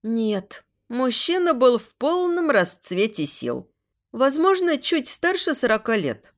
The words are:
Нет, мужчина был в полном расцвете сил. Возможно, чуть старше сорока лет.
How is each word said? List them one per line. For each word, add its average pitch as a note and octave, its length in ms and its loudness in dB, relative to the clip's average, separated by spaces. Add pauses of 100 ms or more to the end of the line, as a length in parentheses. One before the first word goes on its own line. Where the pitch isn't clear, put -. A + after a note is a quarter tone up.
Нет, G#3+ 640 -4 (240)
мужчина D4+ 640 0
был B3 240 4
в - 200 -10
полном F4 520 0
расцвете F#3+ 760 0
сил. B2 440 -6 (400)
Возможно, D#4+ 680 2
чуть D#4 300 -2
старше F4+ 440 -2
сорока A3 420 0
лет. C#3+ 420 -4